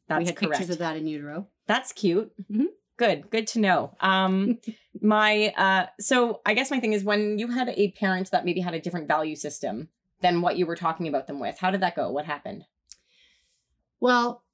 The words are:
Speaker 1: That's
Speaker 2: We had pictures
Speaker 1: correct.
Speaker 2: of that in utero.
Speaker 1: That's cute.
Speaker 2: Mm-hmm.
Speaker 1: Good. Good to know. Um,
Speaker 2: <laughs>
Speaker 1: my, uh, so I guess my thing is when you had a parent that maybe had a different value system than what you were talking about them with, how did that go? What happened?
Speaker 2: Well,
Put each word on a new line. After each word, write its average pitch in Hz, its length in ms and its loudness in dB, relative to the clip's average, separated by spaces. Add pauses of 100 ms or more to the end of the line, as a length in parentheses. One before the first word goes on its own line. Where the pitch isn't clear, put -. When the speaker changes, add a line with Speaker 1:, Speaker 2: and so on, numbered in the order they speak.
Speaker 1:
That's 160 120 0
Speaker 2:
We 170 60 -2
had 175 100 -2
pictures 156 220 -2
Speaker 1:
correct. 180 140 -4
Speaker 2:
of 165 80 -4
that 160 160 -4
in 156 100 -6
utero. 151 420 -8 (180)
Speaker 1:
That's 240 280 -2
cute. 202 360 0 (220)
Speaker 2:
Mm-hmm. 226 140 2 (320)
Speaker 1:
Good. 190 320 0
Good 220 180 -2
to 233 120 -2
know. 180 400 2
Um, 190 580 2 (200)
Speaker 2:
<laughs> - 220 -8
Speaker 1:
my, 214 560 6
uh, 208 300 4 (120)
so 240 460 2
I 214 80 2
guess 254 180 0
my 269 100 0
thing 220 120 0
is 202 100 0
when 208 360 0
you 233 100 -4
had 240 220 -2
a 202 220 2
parent 190 380 -2
that 170 140 0
maybe 175 160 -2
had 175 140 -4
a 165 60 -4
different 170 280 -6
value 156 280 0
system 143 520 -8 (320)
than 175 220 2
what 165 160 0
you 180 80 2
were 170 100 -4
talking 165 320 -4
about 139 180 -2
them 143 140 -10
with, 110 200 -6
how 185 100 0
did 196 100 -2
that 175 160 0
go? 123 140 -2
What 143 160 -4
happened? 143 400 -10 (1300)
Speaker 2:
Well, 240 540 2